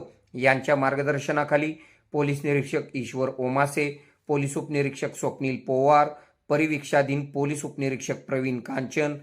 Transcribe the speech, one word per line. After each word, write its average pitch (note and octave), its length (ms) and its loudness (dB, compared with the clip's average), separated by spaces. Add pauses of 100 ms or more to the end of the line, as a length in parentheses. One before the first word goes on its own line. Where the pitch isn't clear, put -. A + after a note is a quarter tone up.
(340)
यांच्या C3 420 4
मार्गदर्शनाखाली C#3+ 1000 0 (380)
पोलीस C#3+ 340 0
निरीक्षक C#3+ 360 0 (140)
ईश्वर B2+ 420 -2
ओमासे, C#3+ 720 0 (180)
पोलीस C#3 300 0
उपनिरीक्षक C#3+ 580 -2
स्वप्नील C3 420 -4 (100)
पोवार, C#3+ 400 6 (420)
परिवीक्षाधीन C#3+ 760 2
पोलीस C#3+ 400 -4
उपनिरीक्षक C3+ 600 -4
प्रवीण C3 340 -2
कांचन, C3+ 640 -2